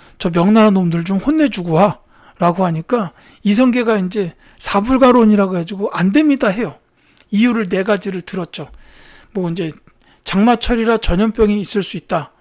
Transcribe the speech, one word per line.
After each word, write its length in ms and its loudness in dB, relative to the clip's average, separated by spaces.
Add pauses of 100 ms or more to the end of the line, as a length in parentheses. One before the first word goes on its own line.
(180)
저 120 -4
명나라 420 4
놈들 320 0
좀 140 -2
혼내주고 560 -2
와"라고 920 -2
하니까 460 -4 (320)
이성계가 560 2
이제 360 -4 (220)
사불가론이라고 1000 2
해가지고 360 -6
"안 200 0
됩니다." 360 2
해요. 320 -4 (500)
이유를 400 0
네 140 -2
가지를 380 -4
들었죠. 480 -12 (640)
뭐 180 -4
이제 200 -6 (520)
장마철이라 760 0
전염병이 600 0
있을 240 -4
수 140 -10
있다, 440 -6